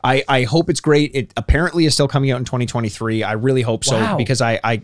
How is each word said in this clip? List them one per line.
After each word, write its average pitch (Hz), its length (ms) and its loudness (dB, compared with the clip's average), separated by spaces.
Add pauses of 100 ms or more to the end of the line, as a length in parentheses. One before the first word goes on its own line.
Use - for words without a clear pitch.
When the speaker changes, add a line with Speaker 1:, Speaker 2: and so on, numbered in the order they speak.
Speaker 1:
I, 131 240 2
I 131 160 2
hope 165 260 0
it's 156 120 -2
great. 147 340 2
It 123 200 -4
apparently 160 500 2
is 143 100 2
still 143 140 2
coming 135 200 0
out 127 80 0
in 127 80 -4
twenty 123 220 -2
twenty-three. 113 560 -4
I 101 80 -4
really 127 320 0
hope 113 220 -2
so 143 120 0
Speaker 2:
Wow. 214 200 0
Speaker 1:
because 123 240 0
I, 117 220 0
I, 113 200 -2